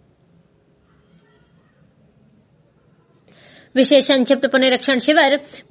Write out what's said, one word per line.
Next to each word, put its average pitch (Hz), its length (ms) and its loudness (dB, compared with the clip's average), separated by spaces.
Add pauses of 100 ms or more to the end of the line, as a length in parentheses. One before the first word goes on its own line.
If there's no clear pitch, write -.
(3750)
विशेष 269 300 2
संक्षिप्त 269 400 0
पुनरीक्षण 262 540 -2
शिविर 294 420 0 (300)